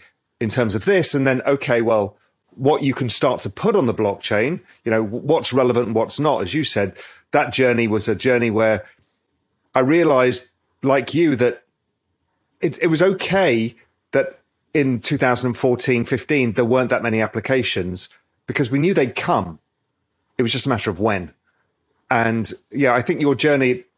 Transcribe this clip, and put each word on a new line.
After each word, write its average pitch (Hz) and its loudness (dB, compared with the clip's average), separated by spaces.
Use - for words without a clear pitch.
in 113 -2
terms 113 0
of 107 -4
this. 185 2
And 135 0
then, 127 0
okay, 135 0
well, 110 0
what 139 2
you 135 0
can 120 -4
start - -2
to - -8
put 208 -2
on 160 2
the 110 0
blockchain, 107 -2
you 117 -2
know, 113 2
w-, 107 -8
what's 139 0
relevant 123 2
and 110 -2
what's 110 -2
not, 143 0
as 90 -6
you 151 -2
said, 101 -4
that 135 0
journey 120 2
was 104 -2
a 110 0
journey 120 2
where 110 0
I 131 4
realized, 131 2
like 135 0
you, 156 2
that 120 0
it, 151 -4
it 180 2
was 160 2
okay 175 0
that 135 -2
in 131 2
two 143 -4
thousand 123 0
fourteen, 127 0
fifteen, 127 -2
there 127 2
weren't 127 2
that 113 0
many 110 0
applications 107 -4
because 123 -2
we 139 0
knew 180 2
they'd 135 0
come. 95 -4
It 123 0
was 113 -2
just 131 -4
a 139 -2
matter 113 -2
of 87 -4
when. 98 -2
And 113 0
yeah, 131 2
I 123 2
think 160 -2
your 143 2
journey, 135 0